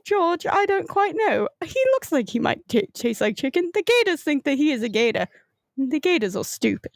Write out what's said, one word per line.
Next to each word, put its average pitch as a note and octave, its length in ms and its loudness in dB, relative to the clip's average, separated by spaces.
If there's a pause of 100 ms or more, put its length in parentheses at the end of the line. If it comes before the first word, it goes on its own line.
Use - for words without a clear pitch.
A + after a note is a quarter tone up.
George, F4 420 0
I G4+ 200 2
don't G4 220 0
quite G4+ 280 0
know. D#4+ 320 0 (160)
He - 160 -6 (120)
looks C5 200 0
like B3 180 0
he - 80 -4
might - 300 -2
t-, - 260 0
taste A#3 260 -4
like G#3+ 160 0
chicken. E4+ 380 0
The G#4 80 0
gators G#4+ 400 2
think D4 220 0
that C#4 120 0
he D4 160 2
is A#3+ 100 -2
a A#3+ 60 -2
gator. G#3+ 380 0 (500)
The C4+ 240 -2
gators A#3+ 360 0
are C#3 80 -2
stupid. - 500 -2